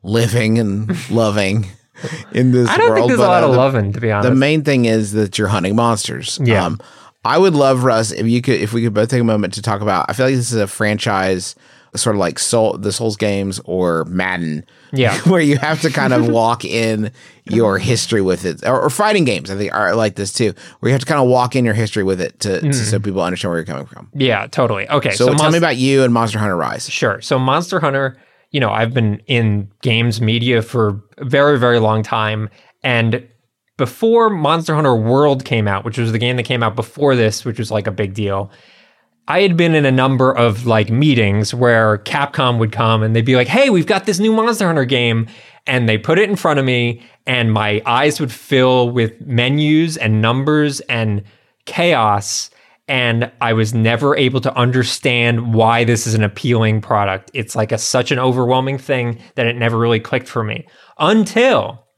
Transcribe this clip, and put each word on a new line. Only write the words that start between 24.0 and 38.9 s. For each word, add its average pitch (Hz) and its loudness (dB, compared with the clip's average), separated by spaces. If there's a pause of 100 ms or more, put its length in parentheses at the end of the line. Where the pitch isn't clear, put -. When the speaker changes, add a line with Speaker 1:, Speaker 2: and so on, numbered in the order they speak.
Speaker 2:
Yeah, 117 0
totally. 107 -2
Okay, 139 -2
Speaker 1:
So 98 -4
Speaker 2:
so 120 2
Speaker 1:
tell 143 2
me 151 2
Speaker 2:
Monst- 160 2
Speaker 1:
about 160 0
you 135 4
and 120 2
Monster 113 0
Hunter 101 -2
Rise. 80 -6
Speaker 2:
Sure. 107 -2
So 135 -2
Monster 156 -2
Hunter, 135 -2 (360)
you 143 -2
know, 110 0
I've 113 -2
been 107 0
in 107 0 (140)
games 117 0
media 117 0
for 107 -2 (160)
a 139 -12
very, 143 4
very 120 4
long 107 2
time, 107 -4 (360)
and 120 0 (500)
before 226 2
Monster 160 -2
Hunter 147 2
World 131 2
came 110 -2
out, 98 -4
which 117 -6
was 113 -2
the 113 -2
game 123 -2
that 120 -4
came 120 -2
out 110 -2
before 135 0
this, 110 0
which 117 -6
was, 110 -6
like, 107 -2
a - -4
big 98 -6
deal, 98 -4 (760)